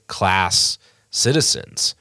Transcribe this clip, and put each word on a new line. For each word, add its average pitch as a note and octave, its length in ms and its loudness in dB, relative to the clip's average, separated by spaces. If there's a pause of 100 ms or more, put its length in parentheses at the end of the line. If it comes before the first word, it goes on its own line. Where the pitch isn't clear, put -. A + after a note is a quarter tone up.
class F#2 720 0 (340)
citizens, - 880 -2